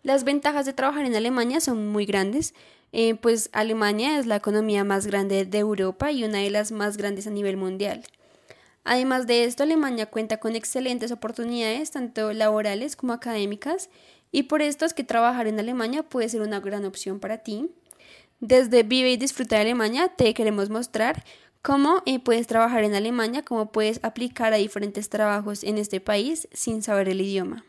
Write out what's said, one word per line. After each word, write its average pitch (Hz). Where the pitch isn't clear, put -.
Las 269
ventajas 285
de 269
trabajar 277
en 240
Alemania 240
son 226
muy 208
grandes, 202
eh, 226
pues 226
Alemania 220
es 247
la 214
economía 208
más 196
grande 196
de 190
Europa 208
y 254
una 214
de 202
las 208
más 208
grandes 202
a 214
nivel 202
mundial. 190
Además 254
de 240
esto, 247
Alemania 277
cuenta 220
con 226
excelentes 247
oportunidades, 233
tanto 233
laborales 214
como 247
académicas, 233
y 277
por 302
esto 294
es 330
que 262
trabajar 233
en 214
Alemania 247
puede 240
ser 226
una 208
gran 196
opción 190
para 220
ti. 226
Desde 247
Vive 254
y 247
Disfruta 247
de 208
Alemania 240
te 233
queremos 208
mostrar 226
cómo, 294
eh, 262
puedes 233
trabajar 226
en 208
Alemania, 233
cómo 214
puedes 220
aplicar 233
a 214
diferentes 208
trabajos 208
en 208
este 208
país 220
sin 220
saber 196
el 190
idioma. 196